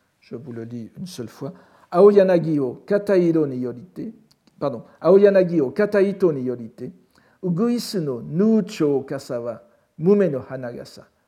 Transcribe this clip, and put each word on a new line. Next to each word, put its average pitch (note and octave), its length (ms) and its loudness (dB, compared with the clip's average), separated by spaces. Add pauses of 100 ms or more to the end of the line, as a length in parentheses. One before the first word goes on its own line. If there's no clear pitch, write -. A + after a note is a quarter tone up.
(200)
Je - 160 -16
vous B2 160 -14
le A#2 120 -12
lis A#2 340 -14
une F#3 100 -12
seule A#2+ 220 -12
fois. - 240 -14 (380)
Aoyanagi F3+ 680 4
o B2+ 260 -6
katairo F3+ 600 0
ni B2+ 120 -8
yorite, B2 540 -10 (460)
pardon, C3 240 -6 (160)
Aoyanagi F#3 640 6
o B2+ 100 0
kataito G3 600 2
ni C3+ 80 -6
yorite, B2 500 -10 (500)
uguisu G#3 600 -2
no C3 200 -6
nuucho D#3 800 0
kasa C3+ 380 -8
wa A#2 220 -10 (360)
mume F#3+ 320 4
no C3+ 200 -6
hanagasa. C3 560 -14 (220)